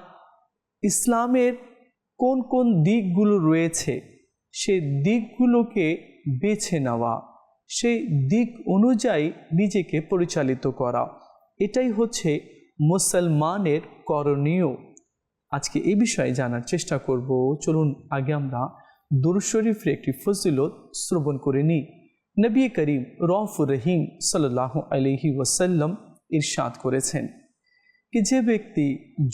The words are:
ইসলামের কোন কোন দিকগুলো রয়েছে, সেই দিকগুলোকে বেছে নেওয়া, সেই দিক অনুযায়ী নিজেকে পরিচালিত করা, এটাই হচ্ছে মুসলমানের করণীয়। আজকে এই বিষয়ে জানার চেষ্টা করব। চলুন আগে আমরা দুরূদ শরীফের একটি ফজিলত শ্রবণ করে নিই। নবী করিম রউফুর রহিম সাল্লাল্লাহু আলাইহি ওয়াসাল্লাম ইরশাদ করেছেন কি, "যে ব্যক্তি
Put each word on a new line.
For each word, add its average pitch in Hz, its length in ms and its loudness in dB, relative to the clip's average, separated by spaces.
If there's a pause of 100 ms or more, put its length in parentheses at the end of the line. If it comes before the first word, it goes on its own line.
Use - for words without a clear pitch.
(840)
ইসলামের 240 680 2 (640)
কোন 254 240 2
কোন 233 420 2
দিকগুলো 202 560 2
রয়েছে, 160 600 0 (500)
সেই - 280 0
দিকগুলোকে 214 1160 0 (440)
বেছে 208 380 0
নেওয়া, 117 420 -2 (460)
সেই 240 400 -2
দিক 175 600 0
অনুযায়ী 202 640 2 (220)
নিজেকে 180 480 0
পরিচালিত 156 680 -2
করা, 123 400 -2 (520)
এটাই 233 320 0
হচ্ছে 202 480 -2 (420)
মুসলমানের 165 1000 2 (240)
করণীয়। 147 640 2 (840)
আজকে - 280 -4
এই 190 160 2
বিষয়ে 170 380 0
জানার 120 280 -2
চেষ্টা 156 360 -4
করব। 131 680 0
চলুন 156 480 0
আগে 139 220 -2
আমরা 131 360 -4 (520)
দুরূদ 180 200 2
শরীফের 214 520 0
একটি - 180 -4
ফজিলত 170 600 -2 (240)
শ্রবণ 147 420 -2
করে 135 260 0
নিই। 156 420 -2 (400)
নবী 247 240 2
করিম 147 340 0 (180)
রউফুর 180 480 0
রহিম 147 520 0
সাল্লাল্লাহু 131 600 -2 (100)
আলাইহি 135 440 0
ওয়াসাল্লাম 165 600 0 (340)
ইরশাদ 147 400 -2 (100)
করেছেন 131 460 -2 (840)
কি, 233 100 2
"যে 262 200 2
ব্যক্তি 214 760 -2 (180)